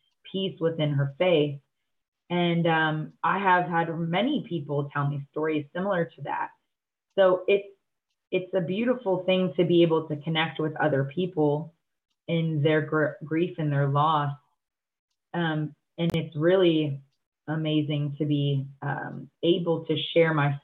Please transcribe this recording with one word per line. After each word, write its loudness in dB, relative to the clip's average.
peace -6
within 0
her -2
faith. 2
And, 2
um, 0
I 0
have 4
had -2
many -2
people -4
tell -2
me -6
stories -4
similar -2
to -14
that. -6
So 6
it's, 2
it's -4
a 2
beautiful -2
thing 2
to 4
be 6
able 2
to -6
connect -4
with -2
other 0
people -2
in 0
their 4
gr-, -2
grief -2
and -2
their 2
loss. 2
Um, -2
and 0
it's -4
really 2
amazing -2
to -2
be, 0
um, -8
able 2
to 0
share 6
my 2